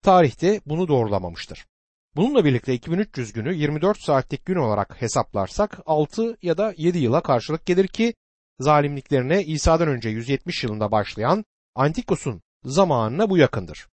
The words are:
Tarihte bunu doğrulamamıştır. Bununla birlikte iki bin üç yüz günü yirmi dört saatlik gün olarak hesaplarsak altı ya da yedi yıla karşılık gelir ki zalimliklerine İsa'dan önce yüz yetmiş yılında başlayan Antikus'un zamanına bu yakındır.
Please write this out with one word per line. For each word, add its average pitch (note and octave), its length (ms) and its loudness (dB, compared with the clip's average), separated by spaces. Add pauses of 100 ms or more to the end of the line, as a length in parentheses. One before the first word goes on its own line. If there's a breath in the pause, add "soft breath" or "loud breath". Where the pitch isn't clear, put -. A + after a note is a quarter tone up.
Tarihte F#3 600 4
bunu E3 220 -2
doğrulamamıştır. G2+ 760 -2 (520)
Bununla A3+ 280 2
birlikte C3 280 0
iki B2 180 -6
bin E3+ 60 -2
üç G#3 200 -6
yüz A2 160 -8
günü A2+ 200 -6
yirmi D3+ 280 -2
dört G3+ 180 0
saatlik C#3 460 -2
gün F#3 100 -2
olarak G#2+ 460 -2
hesaplarsak A2+ 840 -2
altı F#3+ 560 -2
ya E3 160 -2
da G#3 200 -2
yedi E3+ 200 0
yıla C3+ 240 2
karşılık D3 440 -2
gelir F#3 220 2
ki A3+ 260 -2 (460)
zalimliklerine D3 840 2
İsa'dan D#3+ 440 2
önce A#2 220 -2
yüz A2+ 200 -6
yetmiş - 340 -4
yılında G#2+ 280 -2
başlayan A#2+ 540 0 (300)
Antikus'un C#3 680 -2 (220)
zamanına C#3 680 0
bu F#3+ 80 2
yakındır. G2+ 560 0